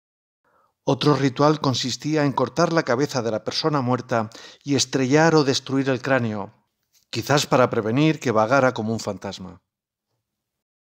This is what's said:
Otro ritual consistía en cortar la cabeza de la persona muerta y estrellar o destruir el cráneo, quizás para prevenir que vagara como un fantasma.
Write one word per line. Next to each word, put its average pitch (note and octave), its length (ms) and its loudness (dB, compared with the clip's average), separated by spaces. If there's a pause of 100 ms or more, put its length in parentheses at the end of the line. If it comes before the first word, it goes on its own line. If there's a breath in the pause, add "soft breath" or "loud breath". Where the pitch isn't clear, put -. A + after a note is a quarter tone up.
(840)
Otro C#3 320 2
ritual C#3+ 460 2
consistía C#3+ 640 -2
en C#3 80 0
cortar D#3+ 400 0
la E3 100 2
cabeza C3 380 -2
de A2+ 100 -2
la G#2+ 140 -6
persona D3+ 340 -2
muerta A#2+ 500 -2 (360 loud breath)
y C#3+ 100 0
estrellar C#3+ 600 2
o D3+ 100 4
destruir C3 420 -2
el C3 140 -2
cráneo, A2 520 -2 (560)
quizás C3+ 380 0
para B2+ 220 4
prevenir B2 500 0
que B2+ 120 -4
vagara B2 420 2
como A2 180 -4
un A2+ 80 -4
fantasma. F#2 600 -10 (1200)